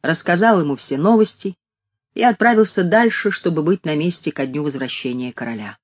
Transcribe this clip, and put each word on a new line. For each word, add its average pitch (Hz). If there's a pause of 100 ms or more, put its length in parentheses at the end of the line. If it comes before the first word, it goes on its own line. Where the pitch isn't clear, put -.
рассказал 180
ему 143
все 135
новости 202 (560)
и -
отправился 220
дальше, 220
чтобы 160
быть 180
на 156
месте 165
ко 139
дню 139
возвращения 127
короля. 110